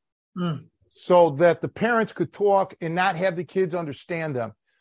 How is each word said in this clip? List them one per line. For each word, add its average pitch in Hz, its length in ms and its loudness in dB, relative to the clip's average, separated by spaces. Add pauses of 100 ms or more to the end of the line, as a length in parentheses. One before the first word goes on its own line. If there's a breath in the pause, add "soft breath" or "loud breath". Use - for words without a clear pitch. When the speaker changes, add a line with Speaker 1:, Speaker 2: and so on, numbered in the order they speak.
(380)
Speaker 1:
Mm. 170 280 -6 (200)
Speaker 2:
so 175 440 4
that 160 300 2
the 147 80 -6
parents 226 440 -2
could - 200 -6
talk 196 480 0
and 165 140 -6
not 185 220 -2
have 180 180 -2
the 175 80 -6
kids 180 320 -4
understand 160 640 -8
them. 110 160 -6 (280)